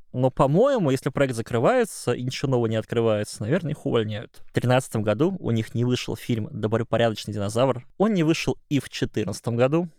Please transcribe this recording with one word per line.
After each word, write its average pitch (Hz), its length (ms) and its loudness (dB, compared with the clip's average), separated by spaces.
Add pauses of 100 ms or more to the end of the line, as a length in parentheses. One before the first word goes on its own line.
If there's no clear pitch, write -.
(120)
но, 131 180 2
по-моему, 175 600 4
если 131 200 0
проект 131 240 0
закрывается 127 760 0
и 120 100 -2
ничего 131 300 -2
нового 120 140 2
не 110 100 0
открывается, 110 680 0
наверное, 147 300 -2
их - 120 -10
увольняют. 113 600 -2
В - 60 -18
тринадцатом 120 500 2
году 120 380 2
у 117 100 -4
них 113 240 -2
не 117 100 0
вышел 123 300 -2
фильм 113 380 -4
«Добропорядочный 110 840 -2
динозавр». 117 500 0 (140)
Он 214 160 2
не 175 80 2
вышел 156 340 0 (120)
и 143 100 0
в - 100 -4
четырнадцатом 110 680 -4
году 147 320 2 (100)